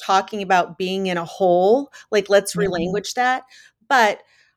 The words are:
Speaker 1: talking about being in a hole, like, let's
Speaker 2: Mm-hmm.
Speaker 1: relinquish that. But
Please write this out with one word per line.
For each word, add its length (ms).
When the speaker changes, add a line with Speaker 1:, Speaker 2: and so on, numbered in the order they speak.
Speaker 1:
talking 400
about 380
being 300
in 100
a 60
hole, 640
like, 180
let's 220
Speaker 2:
Mm-hmm. 80
Speaker 1:
relinquish 540
that. 280
But 340